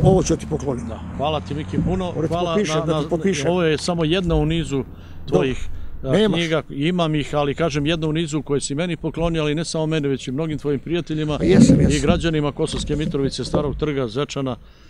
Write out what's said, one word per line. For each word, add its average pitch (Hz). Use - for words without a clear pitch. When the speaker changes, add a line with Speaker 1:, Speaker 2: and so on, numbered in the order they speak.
Speaker 1:
ovo 185
ću 160
ti -
pokloniti. 131
Speaker 2:
Da. 107
Hvala 147
ti, -
Miki, -
puno. 185
Speaker 1:
Moram 156
ti 160
Speaker 2:
Hvala 170
Speaker 1:
potpišem, 165
Speaker 2:
na, 160
Speaker 1:
da 156
ti 143
Speaker 2:
na, 160
Speaker 1:
potpišem. 165
Speaker 2:
ovo 180
je 156
samo 170
jedna 170
u 151
nizu 139
tvojih, 135
Speaker 1:
Dobro. 131
Speaker 2:
a, -
Speaker 1:
Nemaš. 196
Speaker 2:
knjiga. 160
Imam 156
ih, 143
ali, 147
kažem, 147
jedna 160
u 151
nizu 151
koje 143
si -
meni 165
poklonio, 160
ali 151
ne 165
samo 156
meni, 156
već 135
i 131
mnogim 156
tvojim 143
prijateljima 156
Speaker 1:
Pa -
jesam, 190
jesam. -
Speaker 2:
i 147
građanima 156
Kosovske 147
Mitrovice, 139
Starog 147
trga, 135
Zvečana, 131